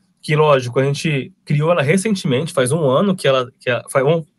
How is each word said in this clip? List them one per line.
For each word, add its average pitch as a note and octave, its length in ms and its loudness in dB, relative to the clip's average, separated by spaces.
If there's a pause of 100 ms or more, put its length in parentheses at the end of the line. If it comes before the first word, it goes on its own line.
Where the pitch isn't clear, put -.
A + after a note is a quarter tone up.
(220)
que, D3+ 120 -4
lógico, C#3+ 440 2
a C3+ 60 2
gente C#3+ 480 -4 (120)
criou D3 260 0
ela E3+ 120 2
recentemente, E3+ 680 0
faz B2+ 200 0
um D3 160 0
ano F3+ 260 2
que D3+ 140 -2
ela, B2+ 220 0 (100)
que B2+ 100 -4
ela, A#2 200 -2
faz C3+ 140 0
um D#3+ 200 0 (140)